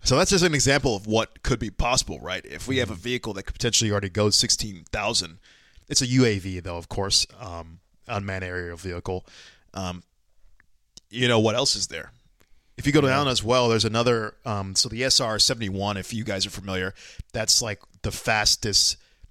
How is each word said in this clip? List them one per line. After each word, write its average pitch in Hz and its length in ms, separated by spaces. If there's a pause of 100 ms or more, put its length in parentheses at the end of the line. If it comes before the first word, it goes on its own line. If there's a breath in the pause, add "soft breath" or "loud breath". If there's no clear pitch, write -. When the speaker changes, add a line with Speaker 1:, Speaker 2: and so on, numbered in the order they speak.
Speaker 1:
So - 140
that's 185 140
just 180 120
an 170 100
example 135 420
of 98 120
what 107 360
could 120 160
be 113 100
possible, 117 500
right? 87 260
If 80 220
we 131 100
have 120 120
a 110 40
Speaker 2:
Mm-hmm. 87 80
Speaker 1:
vehicle 120 320
that 95 100
could - 120
potentially 113 360
already 101 180
go 104 220
sixteen 101 600
thousand, 104 460 (500 soft breath)
it's - 140
a 131 60
U 127 180
A 107 140
V, 92 200
though, 87 180
of 85 120
course, 98 360 (140)
um, 85 400 (280)
unmanned 98 360
aerial 90 340
vehicle. 92 480 (480 loud breath)
Um, 90 300 (1040)
you 123 180
know, 117 120
what 110 160
else 120 200
is 101 120
there? - 240 (680)
If - 100
you 143 60
go 151 80
Speaker 2:
Yeah. 135 80
Speaker 1:
down 139 180
as 123 160
well, 120 260
there's 113 160
another, 113 500 (100)
um, 98 300
so - 120
the 113 160
S 131 160
R 110 200
seventy-one, 101 580
if - 160
you 107 100
guys 98 220
are 101 60
familiar, 95 420 (400 loud breath)
that's, - 280
like, 110 200 (220)
the - 80
fastest - 840 (360 soft breath)